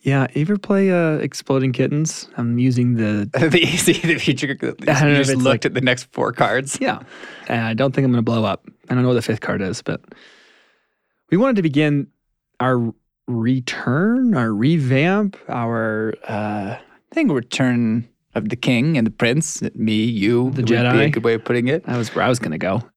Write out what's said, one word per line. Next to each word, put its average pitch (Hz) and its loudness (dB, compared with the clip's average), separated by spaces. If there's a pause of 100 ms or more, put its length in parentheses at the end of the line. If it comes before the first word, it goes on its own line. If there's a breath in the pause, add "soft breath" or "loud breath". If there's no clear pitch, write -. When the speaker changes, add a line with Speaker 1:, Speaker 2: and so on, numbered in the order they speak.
Speaker 1:
Yeah, 135 2
you 147 0
ever 202 0
play, 196 2
uh, 165 2
Exploding 135 -2
Kittens? 143 -2
I'm 120 0
using 123 2
the 107 -2
Speaker 2:
<laughs> 156 2
The, 165 2 (120)
see 175 2
the 165 0
future, 139 -2
you - -6
Speaker 1:
I - -12
don't - 0
know 147 4
if 143 4
Speaker 2:
just 135 2
Speaker 1:
it's 135 2
Speaker 2:
looked - 0
Speaker 1:
like 135 2
Speaker 2:
at - -2
the 127 -2
next 127 0
four 117 -2
cards. 123 -2
Speaker 1:
Yeah. - -4 (480 loud breath)
And 117 -2
I 113 -4
don't 127 0
think 139 2
I'm 131 2
gonna 120 2
blow 113 0
up. 98 -4 (240)
I 123 -2
don't 127 2
know 127 4
what 127 4
the 117 0
fifth 107 -2
card 101 -4
is, 98 -6
but - -6 (1300 soft breath)
we 165 2
wanted 247 4
to 196 2
begin 147 2 (520)
our 123 0 (340)
return, 131 0
our 113 0
revamp, 151 2 (120)
our, 113 -2 (140)
uh 104 -6 (340 loud breath)
Speaker 2:
I - -20
think 311 2
return 120 0 (260)
of 107 -2
the 110 -4
king 135 0
and 113 2
the 107 0
prince, - -2 (120)
me, 110 0
you, 120 0
Speaker 1:
The 127 -2
Speaker 2:
would 113 0
be 113 4
a 117 2
Speaker 1:
Jedi. 143 4
Speaker 2:
good 117 -2
way 117 2
of 113 -6
putting 123 0
it. 151 -2
Speaker 1:
That 123 -4
was 110 -6
where - 0
I 110 2
was 123 2
gonna 80 -6
go. 95 -2 (140)